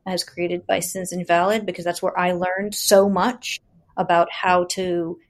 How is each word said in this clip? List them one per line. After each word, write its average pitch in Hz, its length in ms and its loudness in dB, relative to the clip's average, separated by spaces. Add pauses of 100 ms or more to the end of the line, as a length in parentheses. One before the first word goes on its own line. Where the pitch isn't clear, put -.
as 185 160 -4
created 175 460 -6
by 190 100 2
Sins 175 340 -6
Invalid, 180 540 0
because 180 180 -8
that's 175 160 -4
where 180 160 -2
I 180 160 2
learned 185 440 -4
so 196 320 6
much 202 520 -2 (360)
about 170 340 2
how 180 340 2
to 175 540 -4 (120)